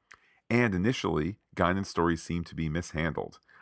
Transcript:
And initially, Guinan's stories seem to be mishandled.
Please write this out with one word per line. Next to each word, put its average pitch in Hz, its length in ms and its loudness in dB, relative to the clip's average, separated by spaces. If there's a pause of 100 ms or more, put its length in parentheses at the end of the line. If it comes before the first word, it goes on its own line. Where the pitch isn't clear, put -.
(480)
And 117 260 4
initially, 90 640 0 (200)
Guinan's 92 320 2
stories 85 340 2
seem 85 220 -4
to - 100 -18
be 80 140 -2
mishandled. 78 720 -4 (240)